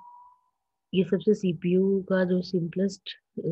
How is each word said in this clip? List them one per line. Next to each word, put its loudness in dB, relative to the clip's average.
ये 4
सबसे 2
सीपीयू 0
का 0
जो 0
simplest -4